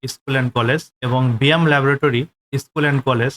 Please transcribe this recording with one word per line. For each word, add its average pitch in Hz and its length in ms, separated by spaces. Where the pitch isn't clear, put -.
স্কুল - 300
অ্যান্ড 127 160
কলেজ 123 280
এবং 127 200
বিয়াম 151 280
ল্যাবরেটরি 139 560
স্কুল - 240
অ্যান্ড 139 180
কলেজ 123 320